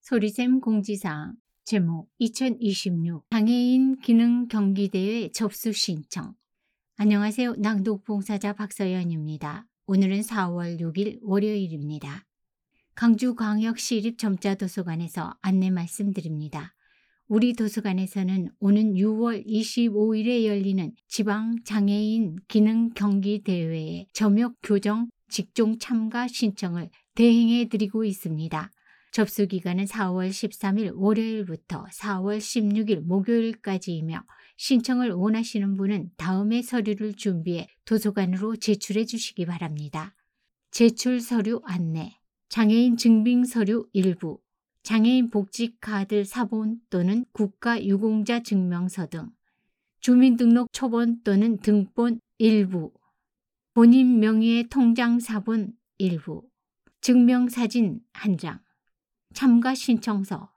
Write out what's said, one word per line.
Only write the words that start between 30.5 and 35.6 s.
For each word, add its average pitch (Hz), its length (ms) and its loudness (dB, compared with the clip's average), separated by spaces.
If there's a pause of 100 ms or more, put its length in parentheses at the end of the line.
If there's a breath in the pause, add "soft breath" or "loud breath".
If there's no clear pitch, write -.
일 208 160 -4
월요일부터 208 960 -2
사월 202 480 -4
십육 214 500 0
일 175 120 0
목요일까지이며, 190 1200 -2 (320 soft breath)
신청을 247 560 0
원하시는 202 640 -2